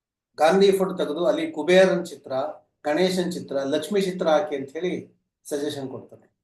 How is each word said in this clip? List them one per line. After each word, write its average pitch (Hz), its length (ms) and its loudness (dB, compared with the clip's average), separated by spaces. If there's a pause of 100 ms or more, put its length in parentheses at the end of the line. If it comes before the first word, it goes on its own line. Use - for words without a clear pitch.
(380)
ಗಾಂಧಿ 190 340 6
ಫೋಟೋ 190 240 0
ತೆಗೆದು 156 300 -2
ಅಲ್ಲಿ 156 260 0
ಕುಬೇರನ್ 175 540 4
ಚಿತ್ರ, - 260 -12 (520)
ಗಣೇಶನ್ 175 480 0
ಚಿತ್ರ, 135 320 -8
ಲಕ್ಷ್ಮಿ 151 360 -2
ಚಿತ್ರ 180 280 -2
ಹಾಕಿ 151 280 0
ಅಂತ 135 160 -10
ಹೇಳಿ 165 500 -8 (220)
ಸಜೆಷನ್ 139 440 -6
ಕೊಡ್ತಾನೆ. - 560 -18